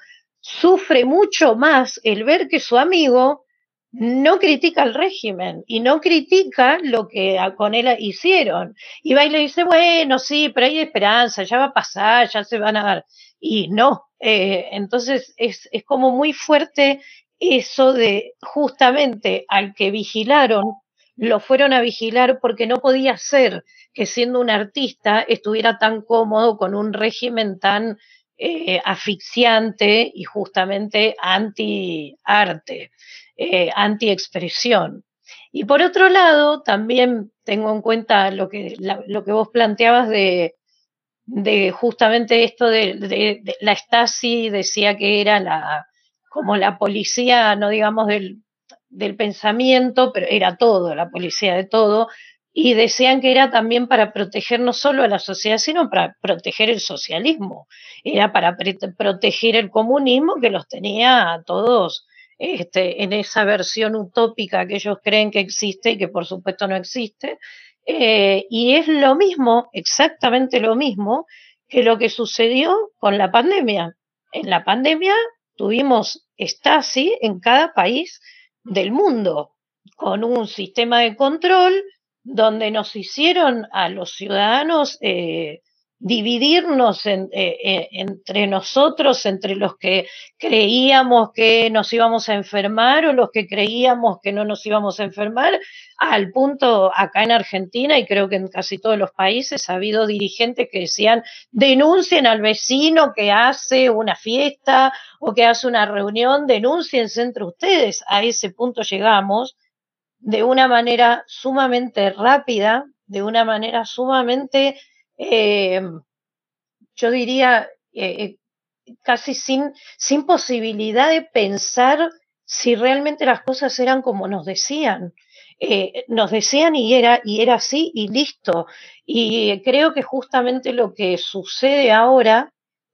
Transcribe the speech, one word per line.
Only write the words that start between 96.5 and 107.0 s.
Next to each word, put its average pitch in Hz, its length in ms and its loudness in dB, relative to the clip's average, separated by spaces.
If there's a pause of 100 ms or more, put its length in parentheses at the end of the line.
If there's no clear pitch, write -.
acá 190 280 0
en 226 80 0
Argentina, 233 680 0
y 214 80 0
creo 196 220 0
que 196 80 -2
en 185 120 -6
casi 190 300 -8
todos 220 200 0
los 196 140 -4
países, 196 580 -4
ha 180 40 -4
habido 214 320 -2
dirigentes 208 640 -4
que 196 100 -6
decían, 214 420 2 (300)
"Denuncien 285 720 4
al 220 140 2
vecino 277 720 2
que 208 160 0
hace 262 600 2
una 214 260 -2
fiesta 262 760 0 (280)
o 214 140 -4
que 233 100 4
hace 233 240 2
una 220 180 2
reunión, 226 640 0
denúnciense 240 760 -2